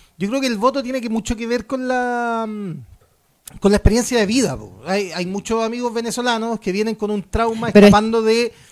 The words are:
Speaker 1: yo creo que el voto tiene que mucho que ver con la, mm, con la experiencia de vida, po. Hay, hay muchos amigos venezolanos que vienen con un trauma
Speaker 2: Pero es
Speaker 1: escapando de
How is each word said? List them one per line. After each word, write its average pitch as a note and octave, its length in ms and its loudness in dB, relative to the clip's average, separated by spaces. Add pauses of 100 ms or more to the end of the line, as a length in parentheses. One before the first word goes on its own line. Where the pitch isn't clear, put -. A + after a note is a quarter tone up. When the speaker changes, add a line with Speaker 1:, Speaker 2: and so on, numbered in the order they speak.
(180)
Speaker 1:
yo F#3+ 100 -4
creo C4+ 120 -2
que C4+ 80 0
el A3+ 100 -2
voto C4+ 240 0
tiene B3+ 180 -6
que A#3 80 -6
mucho A3 280 -4
que A3+ 100 -8
ver A#3 220 -2
con B3+ 180 -6
la, A#3+ 600 -2
mm, - 1120 -14
con G3 100 4
la G#3 60 4
experiencia A#3 420 2
de G#3 80 2
vida, G#3 320 0
po. G#2 140 -18 (140)
Hay, F#3+ 280 -4
hay F3 120 -6
muchos G#3 380 -4
amigos A#3 300 -6
venezolanos A#3 640 -4
que F#3+ 140 -6
vienen G#3+ 240 -4
con G#3 160 -4
un G#3 100 -4
trauma A3+ 500 -2
Speaker 2:
Pero G3+ 140 12
es G3+ 40 12
Speaker 1:
escapando A3 320 4
de A3+ 300 2 (200)